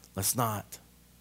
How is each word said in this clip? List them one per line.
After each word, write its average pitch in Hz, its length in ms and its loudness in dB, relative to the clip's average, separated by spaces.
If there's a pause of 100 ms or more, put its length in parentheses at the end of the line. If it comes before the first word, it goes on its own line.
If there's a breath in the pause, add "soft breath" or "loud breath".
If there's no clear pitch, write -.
(160 loud breath)
Let's 98 180 0
not 110 440 -2 (420)